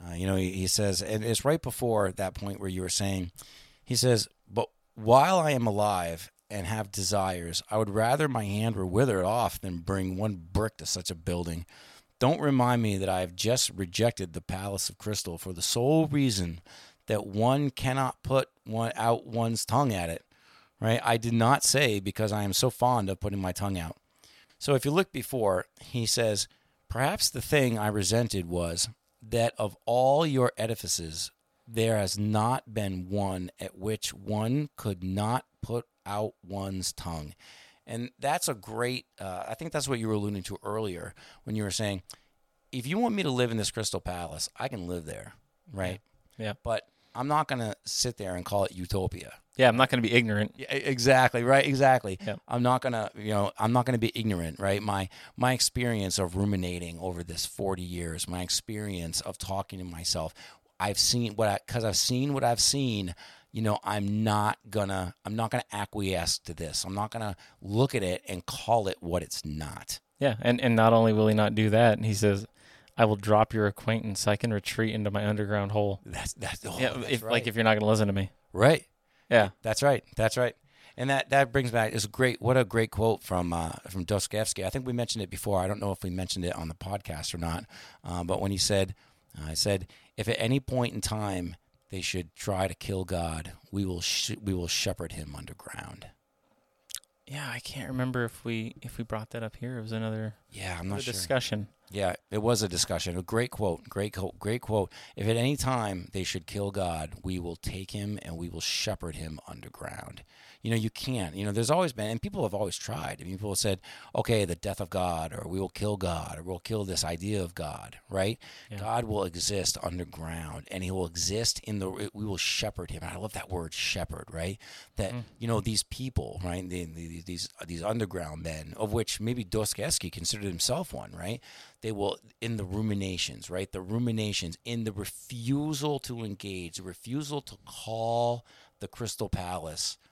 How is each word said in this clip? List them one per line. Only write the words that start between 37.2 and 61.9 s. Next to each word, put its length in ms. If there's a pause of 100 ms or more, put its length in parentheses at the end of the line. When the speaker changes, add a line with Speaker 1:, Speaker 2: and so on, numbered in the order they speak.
Speaker 1:
And 320
that's 300
a 60
great, 500 (160)
uh, 260
I 80
think 180
that's 160
what 100
you 100
were 60
alluding 300
to 180
earlier 520 (300)
when 100
you 100
were 60
saying, 320 (720)
"If 140
you 120
want 160
me 80
to 80
live 200
in 60
this 140
crystal 300
palace, 560
I 120
can 180
live 180
there," 300 (380)
right? 280 (380)
Speaker 2:
Yeah. 80
Yeah. 60 (100)
Speaker 1:
"But 260 (260)
I'm 140
not 180
gonna 280 (100)
sit 320
there 180
and 100
call 200
it 80
utopia." 600 (220)
Speaker 2:
Yeah, 120
I'm 80
not 120
gonna 140
be 100
ignorant. 440
Speaker 1:
Yeah, 180
e-, 40
exactly, 640
right, 200
exactly. 640
Speaker 2:
Yeah. 100 (120)
Speaker 1:
I'm 160
not 180
gonna, 320
you 160
know, 260
I'm 160
not 140
gonna 120
be 180
ignorant, 420
right? 240
My, 260 (280)
my 160
experience 640
of 160
ruminating 640
over 240
this 240
forty 360
years, 440
my 160
experience 800
of 180
talking 400
to 60
myself, 500 (460)
I've 180
seen 360
what 140
I, 100 (100)
'cause 160
I've 120